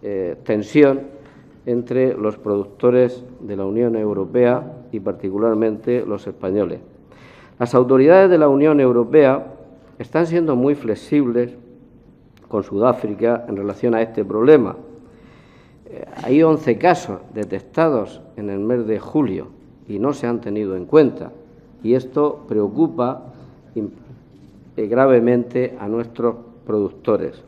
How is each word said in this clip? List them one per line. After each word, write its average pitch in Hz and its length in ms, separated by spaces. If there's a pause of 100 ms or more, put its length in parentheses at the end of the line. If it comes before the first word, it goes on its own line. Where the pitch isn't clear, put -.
eh, 95 420
tensión 135 560 (640)
entre 123 480
los 107 240
productores 120 840 (180)
de 101 140
la 98 120
Unión 113 300
Europea 107 640 (300)
y 110 80
particularmente 107 1040
los - 200
españoles. 95 540 (800)
Las 120 160
autoridades 135 560
de 175 80
la 151 100
Unión 143 320
Europea 131 680 (500)
están 151 280
siendo 165 300
muy 135 180
flexibles 120 760 (960)
con 104 140
Sudáfrica 113 840
en 101 120
relación 101 360
a 113 60
este 113 240
problema. 110 520 (1080)
Eh, - 220 (160)
hay 135 200
once 151 360
casos 156 400 (160)
detectados 107 880 (160)
en 104 100
el 98 120
mes 117 260
de 107 120
julio 95 500 (380)
y 101 120
no 135 160
se 127 120
han 117 140
tenido 104 360
en 90 100
cuenta, 131 440 (520)
y 110 100
esto 131 560
preocupa 123 760 (500)
im-, 107 160 (880)
eh, 110 80
gravemente 123 920
a 101 100
nuestros 117 480 (300)
productores. 101 800